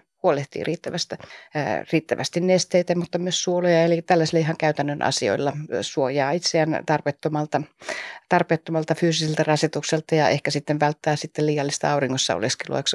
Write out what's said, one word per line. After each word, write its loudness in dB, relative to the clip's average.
huolehtii 0
riittävästä, -6
ää, -2
riittävästi -2
nesteitä, 2
mutta -4
myös -4
suoloja, 4
eli 2
tällaisilla 2
ihan 0
käytännön -2
asioilla, 0
ö, -2
suojaa -2
itseään 0
tarpeettomalta, -2
tarpeettomalta 2
fyysiseltä 0
rasitukselta 0
ja 4
ehkä 0
sitten -2
välttää 0
sitten -4
liiallista 0
auringossa 0
oleskelua, -4